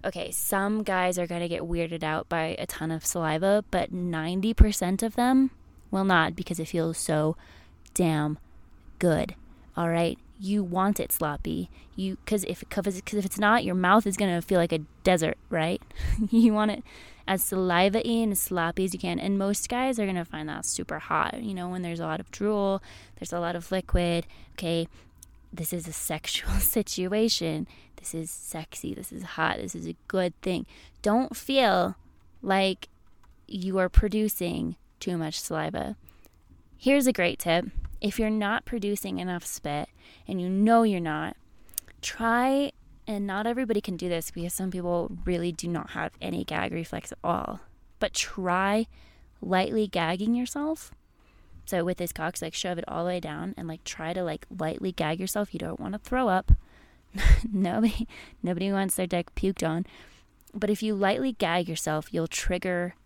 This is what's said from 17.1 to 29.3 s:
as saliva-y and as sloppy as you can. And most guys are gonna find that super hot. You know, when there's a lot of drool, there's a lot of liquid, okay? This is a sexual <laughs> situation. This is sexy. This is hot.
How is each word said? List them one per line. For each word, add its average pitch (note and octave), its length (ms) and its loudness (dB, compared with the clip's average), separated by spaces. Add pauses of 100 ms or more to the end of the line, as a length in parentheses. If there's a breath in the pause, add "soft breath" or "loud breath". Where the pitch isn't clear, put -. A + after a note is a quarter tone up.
as G3 180 0
saliva-y F#3+ 680 4
and A3+ 220 2
as F#3+ 80 0
sloppy F3 440 0
as F#3 80 -2
you F#3+ 60 -8
can. F3 220 -2
And G3 180 0
most G3+ 300 0
guys B3 300 0
are G#3+ 80 2
gonna F3+ 180 -2
find D#3 240 -8
that D#3 160 -8
super - 340 -4
hot. - 440 0
You G#3 120 -6
know, F3+ 140 -6
when F3+ 140 -4
there's E3+ 180 -4
a E3 60 -4
lot D#3+ 140 -4
of - 100 -12
drool, G3+ 520 0 (360 loud breath)
there's - 140 -10
a F3 80 -2
lot E3+ 140 -2
of E3+ 160 -8
liquid, F3 560 0 (280 loud breath)
okay? E3 340 -2 (640 soft breath)
This E3+ 200 -6
is F3 140 -6
a D#3+ 60 -10
sexual - 640 -4
<laughs> G3 40 4
situation. F#3 1080 0 (300 loud breath)
This - 180 -10
is E3 160 -6
sexy. - 640 -10
This - 180 -12
is - 100 -10
hot. - 360 -2